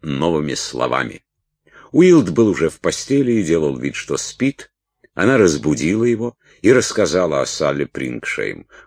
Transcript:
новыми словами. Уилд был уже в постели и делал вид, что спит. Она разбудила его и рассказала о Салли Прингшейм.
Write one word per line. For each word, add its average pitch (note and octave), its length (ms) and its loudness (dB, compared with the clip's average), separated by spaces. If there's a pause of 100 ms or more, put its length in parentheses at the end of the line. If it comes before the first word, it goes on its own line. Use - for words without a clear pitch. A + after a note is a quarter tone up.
новыми D2+ 520 -2
словами. B1 720 -4 (680)
Уилд D#3 380 6
был A2 180 2
уже E2 220 0
в - 100 -12
постели B2+ 540 -2
и G#2+ 100 0
делал D2+ 340 0
вид, C2 180 -6
что - 220 -6
спит. - 540 -6 (420)
Она B2 240 2
разбудила D#2+ 680 2
его A#2 320 -2 (240)
и G#2 100 4
рассказала F2+ 680 0
о B1 40 -2
Салли C#2+ 380 -2
Прингшейм. A1 840 -8 (220)